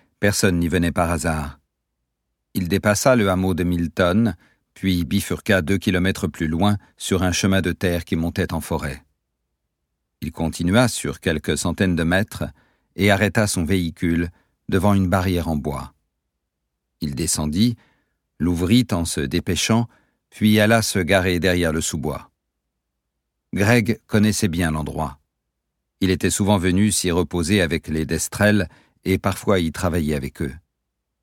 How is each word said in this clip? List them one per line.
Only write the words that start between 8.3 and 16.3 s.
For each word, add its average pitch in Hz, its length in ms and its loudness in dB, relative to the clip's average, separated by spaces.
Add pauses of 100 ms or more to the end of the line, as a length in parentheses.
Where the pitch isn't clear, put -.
en 80 80 -4
forêt. 73 440 -8 (1160)
Il 78 100 -6
continua 87 580 0
sur - 320 -6
quelques 78 380 -2
centaines 87 380 0
de 80 80 0
mètres 90 400 0 (500)
et 101 160 2
arrêta 101 360 2
son 90 180 -2
véhicule 85 680 -2 (380)
devant 98 260 2
une 95 140 2
barrière 90 400 0
en 78 80 0
bois. 69 360 -6 (1080)